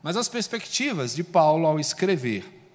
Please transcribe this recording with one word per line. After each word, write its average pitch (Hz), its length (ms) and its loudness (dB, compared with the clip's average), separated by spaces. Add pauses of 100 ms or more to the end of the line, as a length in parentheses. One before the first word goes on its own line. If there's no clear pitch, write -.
Mas 170 140 -4
as 233 120 -2
perspectivas 220 840 -4
de 165 80 -4
Paulo 160 440 4
ao 156 120 2
escrever 143 760 -2 (200)